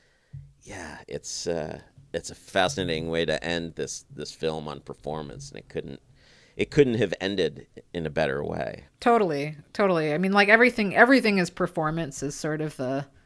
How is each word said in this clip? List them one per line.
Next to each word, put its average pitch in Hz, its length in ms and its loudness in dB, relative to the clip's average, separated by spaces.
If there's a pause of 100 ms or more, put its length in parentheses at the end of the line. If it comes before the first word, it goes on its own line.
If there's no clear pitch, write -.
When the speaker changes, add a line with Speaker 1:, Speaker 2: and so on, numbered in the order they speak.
(600)
Speaker 1:
yeah, 78 440 -14
it's, - 400 -10
uh, 78 360 -4 (320)
it's - 160 -6
a - 60 -14
fascinating 87 720 -2
way 82 160 0
to 78 180 0
end 85 320 -4
this, - 340 -8
this 71 220 -12
film 78 380 -4
on 71 100 -10
performance, 71 680 -10
and 52 100 -14
it - 80 -18
couldn't, 69 320 -10 (560)
it - 160 -4
couldn't 131 220 6
have 107 260 2
ended 90 480 -2 (260)
in 82 120 -4
a 76 40 -4
better 71 320 0
way. 80 440 -6 (160)
Speaker 2:
Totally, 156 560 0 (160)
totally. 165 400 2
I 151 40 0
mean, 190 140 0
like, 202 160 6
everything, 226 480 6
everything 220 440 6
is 175 100 2
performance 160 760 -4
is 143 120 -6
sort 156 260 -4
of 151 160 -6
the, 135 280 -4 (200)